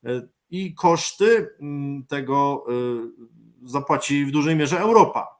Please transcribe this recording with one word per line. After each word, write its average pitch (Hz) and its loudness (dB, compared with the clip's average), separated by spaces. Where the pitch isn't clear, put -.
e, 123 -6
i 180 -8
koszty, 185 2
mm, 143 -8
tego, 139 -2
e, 117 -8
zapłaci 143 -2
w 139 -4
dużej 151 2
mierze 151 0
Europa. 202 4